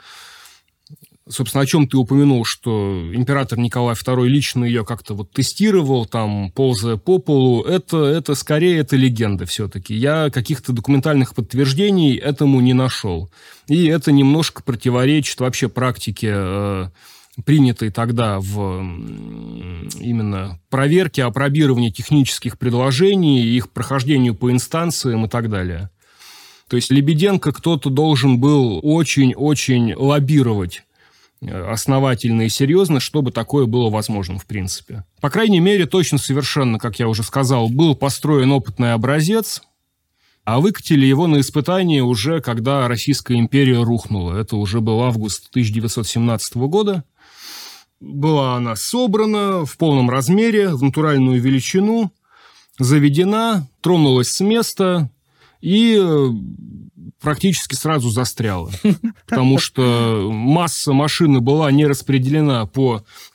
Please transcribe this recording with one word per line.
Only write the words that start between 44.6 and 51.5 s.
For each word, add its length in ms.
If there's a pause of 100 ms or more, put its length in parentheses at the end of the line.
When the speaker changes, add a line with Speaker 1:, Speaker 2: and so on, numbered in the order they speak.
Speaker 1:
был 200
август 500
тысяча 220
девятьсот 340
семнадцатого 600
года. 360 (1000)
Была 560
она 180
собрана 880
в 120
полном 320
размере, 600
в 140
натуральную 580
величину, 720 (680)